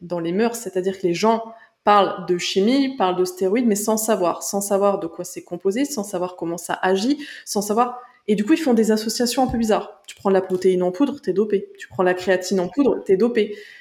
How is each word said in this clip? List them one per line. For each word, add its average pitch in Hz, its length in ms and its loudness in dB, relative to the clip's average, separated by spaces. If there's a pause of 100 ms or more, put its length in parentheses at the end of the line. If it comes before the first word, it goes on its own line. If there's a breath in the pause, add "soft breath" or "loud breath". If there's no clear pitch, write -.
dans 175 180 -6
les 170 140 -2
mœurs, 226 240 0
c'est-à-dire 190 420 -4
que 185 80 -2
les 170 60 0
gens 220 320 2 (400 loud breath)
parlent 190 400 4
de 175 120 0
chimie, 262 600 2
parlent 185 180 2
de 180 80 2
stéroïdes, 202 440 0
mais 202 80 4
sans 214 200 0
savoir, 190 480 0
sans 202 160 -4
savoir 196 400 2
de 165 80 -6
quoi 175 160 -12
c'est - 220 -14
composé, 196 400 -2
sans 226 180 -6
savoir 180 320 -6
comment 170 220 -6
ça - 240 -8
agit, 220 440 0 (200 loud breath)
sans 208 160 -2
savoir... 240 400 -2 (260 loud breath)
Et 214 80 2
du 208 80 0
coup, 311 100 2
ils 320 60 2
font 269 140 2
des 220 180 4
associations 226 520 0
un 247 40 2
peu 247 100 -2
bizarres. 214 500 -2
Tu - 80 -20
prends - 140 -2
de 190 60 4
la 185 60 4
protéine 185 420 2
en 180 80 2
poudre, 247 300 0
t'es 185 120 -2
dopé. 208 460 0
Tu - 80 -16
prends - 160 -2
la 180 100 4
créatine 185 460 0
en 175 80 0
poudre, 247 360 0
t'es 190 140 4
dopé. 233 380 2 (260 loud breath)